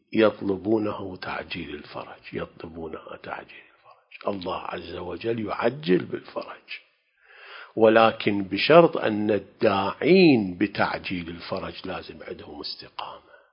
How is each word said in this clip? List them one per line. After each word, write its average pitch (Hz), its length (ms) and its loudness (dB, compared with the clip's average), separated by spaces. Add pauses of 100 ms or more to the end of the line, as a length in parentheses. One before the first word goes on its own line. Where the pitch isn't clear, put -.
(140)
يطلبونه 104 1040 0
تعجيل 76 580 -10
الفرج، - 460 -14 (120)
يطلبونها - 880 -12
تعجيل - 420 -14 (100)
الفرج، - 600 -12
الله 92 220 -8
عز 87 400 -10
وجل 98 500 -6
يعجل 117 580 0
بالفرج، - 760 -12 (960)
ولكن 110 680 6
بشرط 147 540 6
أن 107 340 0
الداعين 104 1300 4
بتعجيل 92 720 -2
الفرج 85 580 -10
لازم 82 360 -12
عندهم - 380 -14
استقامة - 640 -14 (260)